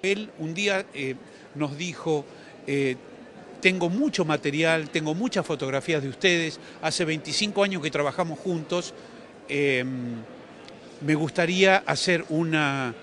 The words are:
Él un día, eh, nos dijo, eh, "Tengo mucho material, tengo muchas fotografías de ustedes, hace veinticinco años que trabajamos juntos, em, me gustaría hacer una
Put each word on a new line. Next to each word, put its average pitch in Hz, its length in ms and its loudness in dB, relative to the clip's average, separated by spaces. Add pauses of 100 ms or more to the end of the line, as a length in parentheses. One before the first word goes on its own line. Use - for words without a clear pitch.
Él 202 260 0 (100)
un 160 120 -4
día, 190 320 0 (100)
eh, 135 200 -4 (400)
nos 143 240 -4
dijo, 160 460 -2 (420)
eh, 139 300 2 (640)
"Tengo 185 280 4
mucho 214 360 2
material, 156 680 2
tengo 156 240 0
muchas 196 320 -2
fotografías 139 560 0
de 139 60 -4
ustedes, 165 500 2 (240)
hace 160 220 0
veinticinco 160 580 0
años 196 180 0
que 151 120 -2
trabajamos 147 480 0
juntos, 175 540 -2 (540)
em, 127 680 0 (920)
me 156 80 4
gustaría 180 600 4 (100)
hacer 156 440 2
una 151 720 2